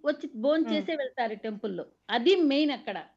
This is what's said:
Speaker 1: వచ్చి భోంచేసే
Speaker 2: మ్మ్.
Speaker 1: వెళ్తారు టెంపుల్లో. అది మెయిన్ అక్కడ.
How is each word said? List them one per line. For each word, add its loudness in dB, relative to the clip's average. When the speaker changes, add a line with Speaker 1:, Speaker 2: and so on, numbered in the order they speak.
Speaker 1:
వచ్చి -4
భోంచేసే 0
Speaker 2:
మ్మ్. -2
Speaker 1:
వెళ్తారు -4
టెంపుల్లో. -8
అది 6
మెయిన్ 4
అక్కడ. -8